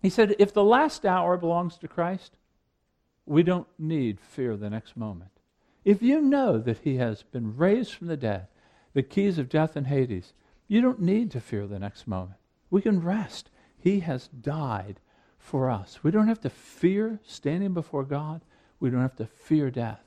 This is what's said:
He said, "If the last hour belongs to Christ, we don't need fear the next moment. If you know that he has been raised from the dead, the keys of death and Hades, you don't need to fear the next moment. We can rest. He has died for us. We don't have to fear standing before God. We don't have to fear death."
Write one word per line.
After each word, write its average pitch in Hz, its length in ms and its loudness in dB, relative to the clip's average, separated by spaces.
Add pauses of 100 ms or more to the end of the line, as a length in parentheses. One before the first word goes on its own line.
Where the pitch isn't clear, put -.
He 190 80 2
said, 208 300 4
"If 202 140 6
the 208 100 4
last 254 420 4
hour 180 320 2
belongs 175 400 -2
to 160 100 -14
Christ, 175 500 -6 (880)
we 151 180 4
don't 180 240 0 (100)
need 143 420 -2
fear 120 380 -6
the 104 120 -6
next 110 280 -10
moment. 98 340 -10 (540)
If 202 160 4
you 269 200 4
know 269 360 2
that 117 220 -2
he 139 160 -2
has 117 280 -4
been 113 320 -8
raised 190 380 2
from - 140 -12
the 165 100 -4
dead, 104 300 -4 (460)
the 135 100 0
keys 196 340 0
of 127 120 -4
death 156 260 0
and 139 120 -6
Hades, 127 460 -2 (340)
you 214 140 2
don't 254 200 2
need 202 300 2
to 123 80 -6
fear 104 280 -6
the 101 120 -8
next 101 280 -10
moment. 92 320 -6 (300)
We 196 120 2
can 202 200 2
rest. 185 480 -6 (280)
He 196 240 2
has 156 260 -6
died 120 720 -6 (380)
for 131 320 -2
us. 101 340 -6
We - 80 4
don't 214 160 4
have 220 140 0
to - 80 -4
fear 208 720 -2
standing 185 500 -4
before 156 300 -6
God. 151 400 -8 (360)
We 131 100 0
don't 123 120 0
have 127 160 -2
to 110 100 -8
fear 151 420 0
death." 117 380 -8